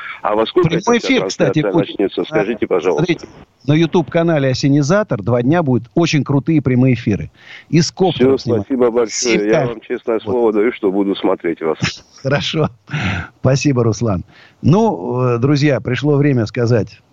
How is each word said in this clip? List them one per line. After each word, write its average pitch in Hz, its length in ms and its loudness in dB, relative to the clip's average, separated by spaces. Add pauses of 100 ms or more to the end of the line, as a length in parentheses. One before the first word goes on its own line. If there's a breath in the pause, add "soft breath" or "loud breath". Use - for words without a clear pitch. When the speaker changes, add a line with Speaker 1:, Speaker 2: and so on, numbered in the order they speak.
(200 loud breath)
Speaker 1:
А 104 140 -2
во 110 100 2
сколько 349 240 0
Speaker 2:
Прямой 180 300 0
Speaker 1:
эта - 80 -8
Speaker 2:
эфир, 247 200 0
кстати, 156 360 0
Speaker 1:
трансляция 185 100 -2
Speaker 2:
будет. 175 160 0
Speaker 1:
начнется, - 360 -2
скажите, 113 420 -4
Speaker 2:
А, - 20 -2
Speaker 1:
пожалуйста. 90 380 0
Speaker 2:
смотрите, - 200 -4 (400)
на 147 80 2
YouTube-канале 165 760 2
«Осенизатор» 143 720 0
два 120 180 0
дня 151 220 2
будут 123 320 0
очень 160 300 2
крутые 143 360 0
прямые 127 320 2
эфиры. 101 380 -2 (400 loud breath)
И 160 100 4
с - 100 0
коптеров 135 500 2
Speaker 1:
Всё, - 40 -12
Speaker 2:
снимают. 113 220 -2
Speaker 1:
спасибо 123 240 2
большое. 113 180 0 (300)
Speaker 2:
Всем - 80 -2
Speaker 1:
Я 107 60 2
Speaker 2:
так. 143 160 2
Speaker 1:
вам 113 120 -10
честное 120 360 -4
Speaker 2:
Вот. 101 60 -4
Speaker 1:
слово 110 300 0
даю, 107 220 2
что 98 180 -2
буду 98 240 0
смотреть 85 460 -2
вас. 78 160 -2
Speaker 2:
<laughs> - 260 -6 (180)
Хорошо. 147 460 -2 (720 loud breath)
Спасибо, 135 420 2
Руслан. 113 420 -2 (360 soft breath)
Ну, 127 600 0
э, 123 160 0
друзья, 139 420 2
пришло 139 360 -2
время 135 280 2
сказать, 113 540 -2 (140)